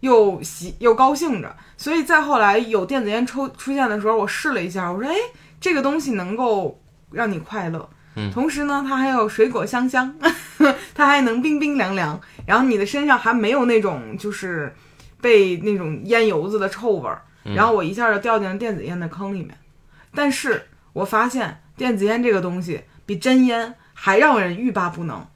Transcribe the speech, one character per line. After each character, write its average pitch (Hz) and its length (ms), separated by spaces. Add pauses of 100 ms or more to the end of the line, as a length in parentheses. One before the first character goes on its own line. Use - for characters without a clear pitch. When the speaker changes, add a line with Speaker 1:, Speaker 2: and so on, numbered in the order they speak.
Speaker 1:
又 214 420
喜-， 175 360
又 233 140
高 262 220
兴 285 260
着。 - 140 (220)
所 302 180
以 330 80
再 320 160
后 285 200
来 208 180
有 226 280
电 269 160
子 208 80
烟 233 160
抽-， 262 300
出 - 160
现 269 180
的 208 120
时 202 60
候， 226 100
我 202 100
试 - 240
了 220 100
一 175 80
下， 175 220
我 185 100
说 254 80
：“哎， 330 60 (460)
这 370 120
个 285 80
东 277 160
西 277 160
能 185 220
够 214 460 (300)
让 220 200
你 170 80
快 165 300
乐。” 165 200 (260)
Speaker 2:
嗯。 104 180
Speaker 1:
同 277 160
时 294 160
呢， 285 200
它 269 120
还 262 100
有 240 220
水 220 180
果 233 180
香 247 220
香， 262 260 (420)
<laughs> - 380
它 294 140
还 285 140
能 240 200
冰 302 160
冰 285 200
凉 196 180
凉， 151 240 (260)
然 208 140
后 254 60
你 240 120
的 196 80
身 285 200
上 277 120
还 226 160
没 220 180
有 262 120
那 240 160
种， 160 380
就 208 120
是 180 460 (460)
被 196 360
那 202 200
种 156 280
烟 226 220
油 175 220
子 214 100
的 190 80
臭 208 260
味 143 140
儿。 - 140 (240)
Speaker 2:
嗯。 104 100
Speaker 1:
然 208 100
后 233 80
我 202 80
一 165 120
下 226 180
就 202 80
掉 226 180
进 202 120
了 185 60
电 214 200
子 156 80
烟 175 160
的 170 80
坑 196 260
里 180 100
面。 - 120 (580)
但 294 160
是 254 360 (260)
我 - 140
发 226 240
现 247 320 (160)
电 254 180
子 190 80
烟 226 180
这 240 120
个 190 80
东 180 180
西 170 220 (240)
比 202 100
真 254 300
烟 233 300 (180)
还 196 240
让 269 240
人 175 160
欲 240 140
罢 180 180
不 170 140
能。 117 220 (100)